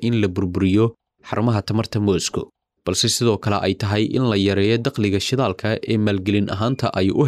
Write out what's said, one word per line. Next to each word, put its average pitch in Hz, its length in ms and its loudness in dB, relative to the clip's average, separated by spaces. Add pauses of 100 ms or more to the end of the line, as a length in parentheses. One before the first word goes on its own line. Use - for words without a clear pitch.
in 117 200 0
la 101 60 2
burburiyo 95 680 2 (320)
xarumaha 107 360 0
tamarta 110 380 -4
Moscow, 98 460 0 (400)
balse 92 300 0
sidoo 113 280 2
kale 101 220 0
ay 98 160 2
tahay 104 220 0 (140)
in 131 140 0
la 104 60 2 (100)
yareeyo 98 380 2
dakhliga 104 420 0
shidaalka 113 420 -2 (220)
ee 113 140 2
maalgelin 101 500 0
ahaanta 117 320 -2 (120)
ay 95 100 2
u 92 180 2